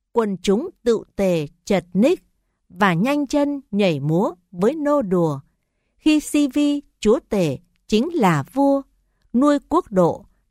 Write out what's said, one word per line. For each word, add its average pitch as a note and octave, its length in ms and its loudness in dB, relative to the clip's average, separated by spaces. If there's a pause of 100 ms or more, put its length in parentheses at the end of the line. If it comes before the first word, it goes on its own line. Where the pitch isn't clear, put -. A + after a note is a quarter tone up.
(120)
quần G#3 300 -2
chúng A#3+ 280 0 (120)
tựu A3+ 220 0 (120)
tề F3 300 0 (180)
chật F3+ 280 -2
ních C4 320 2 (440)
và F3+ 260 0
nhanh C#4 320 0
chân C#4+ 340 -2 (100)
nhảy F#3 300 0
múa F3 340 0 (160)
với G3+ 240 -2
nô D4 280 -2
đùa, E3+ 380 -2 (560)
khi D4+ 240 2
Si D4 280 -2
Vi C#4+ 340 -2 (180)
chúa A3+ 280 2
tể E3 300 -2 (280)
chính C4+ 280 0
là F3 280 2
vua, C#4 400 0 (500)
nuôi C#4+ 260 2 (100)
quốc F4 220 -2
độ, F3+ 360 0 (240)